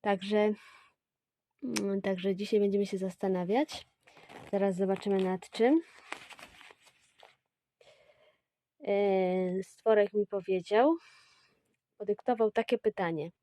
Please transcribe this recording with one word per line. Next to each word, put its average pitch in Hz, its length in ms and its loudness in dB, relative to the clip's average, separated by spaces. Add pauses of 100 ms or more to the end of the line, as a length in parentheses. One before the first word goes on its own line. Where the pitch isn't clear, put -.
Także, 208 520 0 (1080)
mm, 202 400 -4
także 190 340 -4
dzisiaj 208 240 -2
będziemy 202 260 0
się 196 120 -8
zastanawiać. 190 920 -4 (600)
Zaraz 196 240 0
zobaczymy, 190 480 0
nad 185 260 -4
czym. 277 320 4 (3000)
E, 190 760 0
stworek 208 500 2
mi 208 140 0
powiedział, 202 720 2 (1000)
podyktował 214 520 0
takie 226 280 0
pytanie. 170 520 -2 (120)